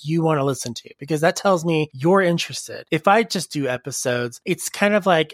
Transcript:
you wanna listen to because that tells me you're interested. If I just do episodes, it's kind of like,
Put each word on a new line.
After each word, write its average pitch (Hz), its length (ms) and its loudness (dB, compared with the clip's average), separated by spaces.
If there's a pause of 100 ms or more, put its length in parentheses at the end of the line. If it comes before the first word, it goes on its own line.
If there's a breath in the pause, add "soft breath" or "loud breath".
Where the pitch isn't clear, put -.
you 160 180 0
wanna 156 220 2
listen 127 300 -2
to - 160 -14 (100)
because 147 220 -4
that 185 160 2
tells 185 260 2
me 156 300 0
you're 170 280 2
interested. 170 680 -2
If 156 160 0
I 214 160 4
just 196 300 -6
do 139 160 -2
episodes, 123 720 -4
it's - 240 -4
kind 202 280 0
of 190 100 0
like, 160 280 2